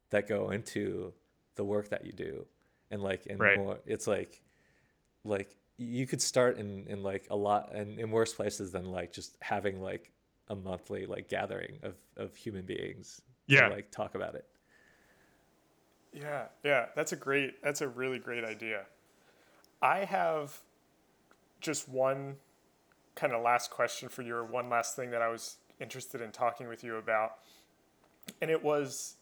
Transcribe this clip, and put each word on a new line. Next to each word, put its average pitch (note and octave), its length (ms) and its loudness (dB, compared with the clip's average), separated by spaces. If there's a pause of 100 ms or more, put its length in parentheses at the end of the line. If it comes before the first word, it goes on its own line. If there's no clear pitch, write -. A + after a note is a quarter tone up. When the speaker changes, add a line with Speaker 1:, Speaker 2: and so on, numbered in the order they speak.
(100)
Speaker 1:
that G#2 180 4
go G2+ 220 2
into G2 640 -2 (420)
the G#2 100 -2
work G#2 240 0
that - 160 -4
you F#2 80 -10
do. - 320 -6 (460)
And, G2+ 120 -4
like, F#2+ 240 -2
in G2 120 -6
Speaker 2:
Right. G2+ 180 8
Speaker 1:
more, G2 300 -2
it's G#2+ 200 -2
like, F#2+ 360 0 (840)
like, G2 320 -2 (220)
you A#2+ 280 -2
could B2+ 140 -2
start B2 380 6
in, G2+ 300 -6
in, G2 140 -6
like, G2 280 -2
a G#2 60 0
lot, G#2 380 2
in, G#2+ 240 -6
in A2+ 120 -4
worse A2+ 240 4
places G2+ 360 -2
than, F2+ 140 -4
like, F#2 280 -6
just - 280 -14
having, G2 400 -2
like, F#2+ 320 -8 (360)
a G#2+ 60 -6
monthly, G2 520 -6
like, G2 220 -8
gathering G2 540 -4
of, G2 120 -8 (240)
of G#2 180 -8
human F#2+ 300 -8
beings F#2 560 -8 (240)
Speaker 2:
Yeah. C3+ 220 10
Speaker 1:
to, G2+ 60 2
like, G2+ 160 -8
talk - 240 -6
about F#2+ 200 -4
it. - 120 -12 (1700)
Speaker 3:
Yeah, D3 360 -6 (140)
yeah, C#3 320 4
that's D#3+ 180 0
a E3+ 40 -2
great, C#3 460 0
that's C#3+ 180 0
a C#3+ 80 0
really B2+ 300 -2
great A#2+ 260 -4
idea. G#2+ 380 -4 (960)
I D#3 200 4
have E3 600 0 (1000)
just D3+ 260 -4
one C3+ 480 2 (800)
kind C#3+ 180 0
of A#2 100 0
last A#2+ 280 4
question A#2+ 400 0
for - 100 -8
you, A#2 140 -4
or A#2 100 -2
one B2 240 -2
last A#2 260 2
thing B2 180 -4
that A#2 100 0
I A#2 60 2
was A2+ 280 -6 (240)
interested B2+ 400 -10
in A2 100 -8
talking A#2+ 380 0
with A2+ 160 -10
you A2+ 120 -4
about. A2 420 2 (1040)
And D#3+ 80 2
it D#3+ 120 4
was D3 600 0